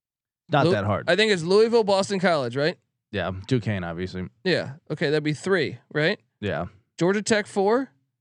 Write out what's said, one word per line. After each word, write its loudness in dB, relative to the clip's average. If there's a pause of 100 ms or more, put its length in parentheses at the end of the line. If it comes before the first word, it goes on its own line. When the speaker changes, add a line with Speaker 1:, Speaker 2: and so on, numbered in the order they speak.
(500)
Speaker 1:
Not 4
Speaker 2:
Lou-, 4
Speaker 1:
that 0
hard. -2
Speaker 2:
I 6
think 4
it's 0
Louisville, 4
Boston 0
College, 0
right? -2 (340)
Speaker 1:
Yeah, -4 (160)
Duquesne, -2
obviously. -8 (160)
Speaker 2:
Yeah. 0 (180)
Okay, -2
that'd 0
be -2
three, -2 (160)
right? 0 (200)
Speaker 1:
Yeah. -4 (320)
Speaker 2:
Georgia 0
Tech 0
four. 0 (320)